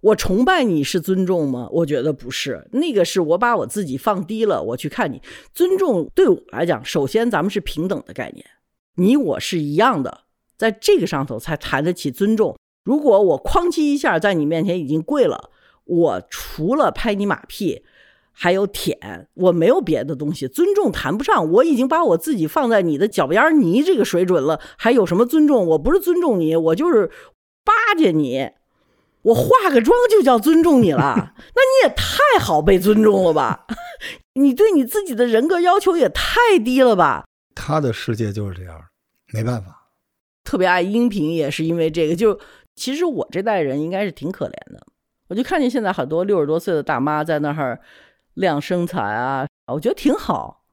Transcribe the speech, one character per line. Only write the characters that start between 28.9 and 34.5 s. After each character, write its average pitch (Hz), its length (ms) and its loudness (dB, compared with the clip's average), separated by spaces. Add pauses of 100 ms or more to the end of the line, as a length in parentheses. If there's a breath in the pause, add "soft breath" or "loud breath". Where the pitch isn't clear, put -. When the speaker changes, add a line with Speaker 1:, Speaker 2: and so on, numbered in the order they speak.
Speaker 1:
我 226 120 4
化 415 360 4
个 262 80 4
妆 262 160 4 (140)
就 427 140 6
叫 247 160 4
尊 311 240 4
重 302 180 6
你 180 120 2
了， 131 40 0
Speaker 2:
<laughs> - 580 -4
Speaker 1:
那 494 60 4
你 523 260 4
也 - 80 0
太 539 480 2
好 160 160 0
被 180 200 4
尊 208 240 4
重 196 200 4
了 170 80 2
吧？ 139 360 -2 (340 loud breath)
<laughs> - 320 -16
你 277 180 4